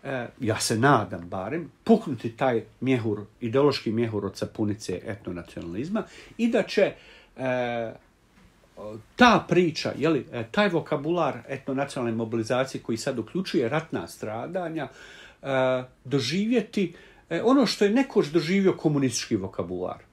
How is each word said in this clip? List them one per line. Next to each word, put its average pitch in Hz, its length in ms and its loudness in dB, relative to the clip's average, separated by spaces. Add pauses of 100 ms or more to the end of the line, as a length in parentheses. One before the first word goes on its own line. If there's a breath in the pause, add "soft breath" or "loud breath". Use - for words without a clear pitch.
e, 127 240 -6 (120)
ja 107 200 -2
se 117 180 0
nadam 98 520 2
barem, 104 420 -8 (120)
puknuti 147 540 2
taj 123 260 2 (180)
mjehur, 113 400 0 (200)
ideološki 135 500 2
mjehur 110 340 0
od 95 120 -6
sapunice 104 680 -4
etnonacionalizma 95 960 -8 (340 loud breath)
i 233 100 2
da 233 160 2
će, 190 280 2 (460 loud breath)
e, 120 560 -2 (1200)
ta 226 320 8
priča, 170 500 2
je 143 120 0
li, 135 220 0
e, 120 200 -6
taj 208 180 2
vokabular 151 680 -2 (100)
etnonacionalne 135 680 -4
mobilizacije 117 640 -2
koji 117 160 -4
sad 131 220 -4
uključuje 147 500 -2
ratna 147 380 -4
stradanja, 147 800 -8
e, - 600 -18 (560)
doživjeti, 185 920 0 (340 loud breath)
e, 165 140 -2
ono 262 220 6
što - 200 2
je 196 60 4
nekoć 220 360 2
doživio 180 460 4
komunistički 139 600 0
vokabular. 90 640 -6 (160)